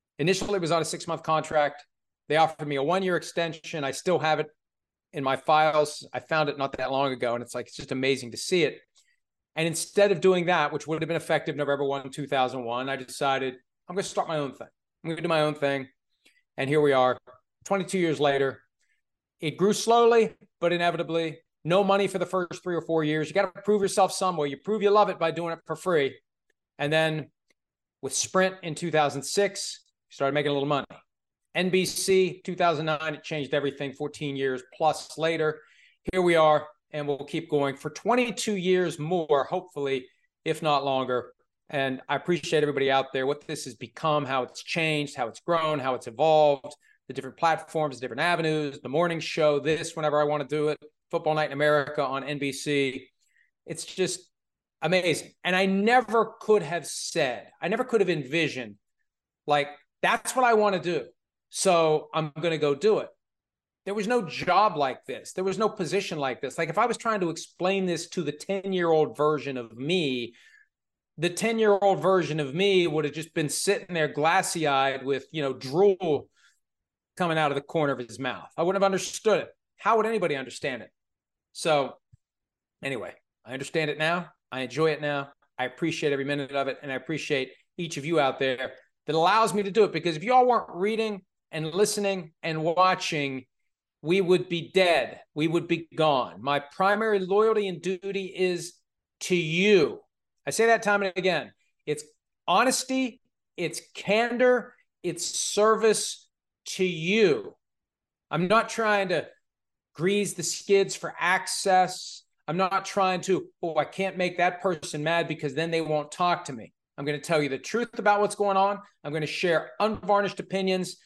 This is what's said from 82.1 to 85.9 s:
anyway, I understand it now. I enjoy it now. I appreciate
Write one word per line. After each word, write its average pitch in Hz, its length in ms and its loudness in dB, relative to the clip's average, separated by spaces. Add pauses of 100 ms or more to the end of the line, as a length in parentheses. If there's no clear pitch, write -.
anyway, 117 300 -6 (320)
I 117 80 -14
understand 147 360 -4
it 147 80 -6
now. 165 340 -2 (200)
I 131 100 -6
enjoy 135 300 0
it 143 80 -4
now. 147 300 -4 (280)
I 131 60 -4
appreciate 160 480 -2